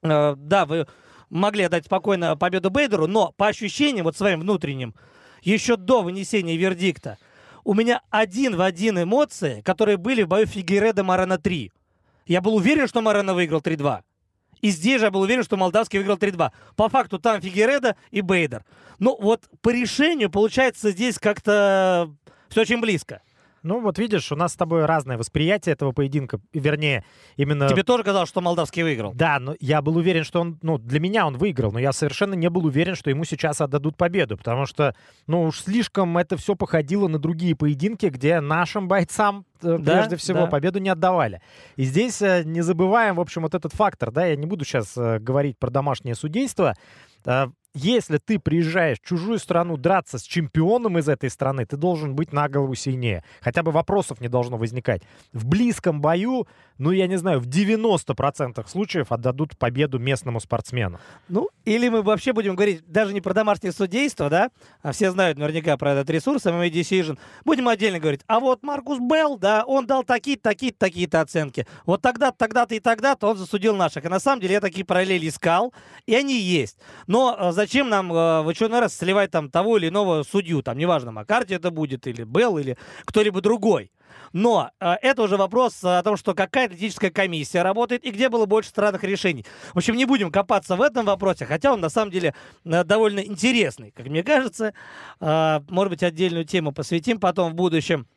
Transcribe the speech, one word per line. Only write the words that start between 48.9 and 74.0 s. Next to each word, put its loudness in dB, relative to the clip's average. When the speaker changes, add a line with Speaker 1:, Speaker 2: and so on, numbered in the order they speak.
Speaker 2:
в -20
чужую -2
страну 0
драться 0
с -8
чемпионом 0
из 0
этой 0
страны, -2
ты -8
должен -2
быть -4
на 0
голову -2
сильнее. -4
Хотя 0
бы -2
вопросов 0
не -6
должно -2
возникать. -4
В -6
близком 0
бою, 0
ну, 0
я 2
не -2
знаю, 0
в -8
девяносто 0
процентах -4
случаев -4
отдадут -4
победу 0
местному -2
спортсмену. -4
Speaker 1:
Ну, -2
или 2
мы 0
вообще 0
будем 0
говорить 0
даже 0
не -2
про -4
домашнее 0
судейство, -2
да, 2
а -6
все 0
знают 2
наверняка 0
про 0
этот 0
ресурс, 0
M 0
M -2
A 0
Decision. -2
Будем 2
отдельно 0
говорить. -2
А 2
вот 0
Маркус -4
Белл, 2
да, 2
он 0
дал 0
такие-то, -2
такие-то, -2
такие-то 0
оценки. -4
Вот 2
тогда-то, 0
тогда-то 0
и -4
тогда-то 0
он 2
засудил 0
наших. -2